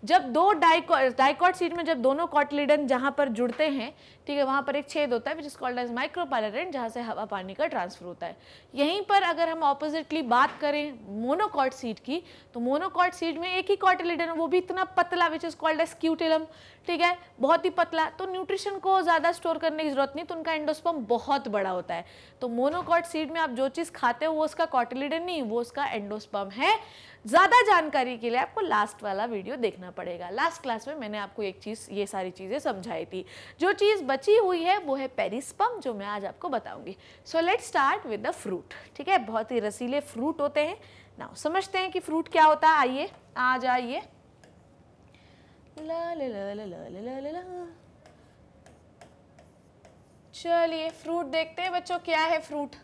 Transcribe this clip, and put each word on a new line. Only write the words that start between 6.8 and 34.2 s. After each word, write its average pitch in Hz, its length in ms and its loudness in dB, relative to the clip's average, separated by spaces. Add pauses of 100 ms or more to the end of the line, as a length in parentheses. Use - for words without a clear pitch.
से 240 120 -8
हवा 220 240 -6
पानी 190 280 -8
का 302 140 -2
ट्रांसफर 202 380 -6
होता 175 220 -10
है। 170 100 -12 (380)
यहीं 311 260 0
पर 392 220 4
अगर 330 260 0
हम 320 140 -4
ऑपोजिटली 302 580 0
बात 254 400 2
करें 196 380 -2 (280)
monocot 285 460 0
सीड 226 260 -8
की, 320 240 -6 (300)
तो 247 60 -10
monocot 349 540 0
सीड 339 240 -4
में 359 180 -2
एक 370 140 -2
ही 403 60 4
cotyledon 359 460 2
है, 330 100 -2
वो 330 160 -2
भी 311 100 2
इतना 359 260 0
पतला, 349 460 2
which 320 160 -6
is 320 100 -6
called 320 300 2
as 320 100 -12
scutellum, 320 500 2 (420)
ठीक 339 140 0
है, 349 160 4 (220)
बहुत 311 260 4
ही 359 40 2
पतला। 330 400 0
तो - 160 -10
न्यूट्रिशन 381 520 -4
को 381 240 4
ज़्यादा 339 300 4
स्टोर 339 260 -2
करने 320 260 -2
की 311 60 0
ज़रूरत 277 260 0
नहीं, 320 100 -8
तो 349 100 -8
उनका 330 180 -4
एंडोस्पर्म 311 440 -2
बहुत 247 500 0
बड़ा 196 220 0
होता 180 260 -4
है। 170 100 -8 (360)
तो 247 80 -4
monocot 311 540 2
सीड 311 280 -4
में 330 100 -2
आप 311 80 0
जो 254 200 0
चीज़ 330 220 -6
खाते 240 340 0
हो, 320 80 0
वो 311 120 2
उसका 320 220 -2
cotyledon 269 540 -2
नहीं, 339 200 -4
वो 233 200 -2
उसका 254 240 -6
एंडोस्पर्म 202 640 -6
है। 320 300 0 (480)
ज़्यादा 381 340 8
जानकारी 302 560 4
के 233 120 -4
लिए 240 100 0
आपको - 220 -2
लास्ट 214 420 0
वाला 202 220 -2
वीडियो 220 300 -6
देखना 185 360 -4
पड़ेगा। 175 380 -8
लास्ट 294 320 -2
क्लास 226 260 -4
में 294 80 -8
मैंने 214 220 -8
आपको 202 260 -6
एक 190 160 -6
चीज़, - 320 -10
ये 196 160 -2
सारी 185 240 -6
चीज़ें 190 280 -6
समझाई 190 460 -6
थी। 180 200 -10 (340)
जो 370 140 2
चीज़ 403 300 2
बची 269 320 4